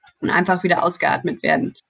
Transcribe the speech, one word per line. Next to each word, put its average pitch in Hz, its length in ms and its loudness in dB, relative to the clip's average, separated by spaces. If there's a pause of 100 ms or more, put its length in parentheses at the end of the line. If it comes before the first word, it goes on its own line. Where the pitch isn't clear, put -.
(220)
und - 80 -2
einfach 175 340 2
wieder 175 220 2
ausgeatmet - 580 -2
werden. - 320 0 (140)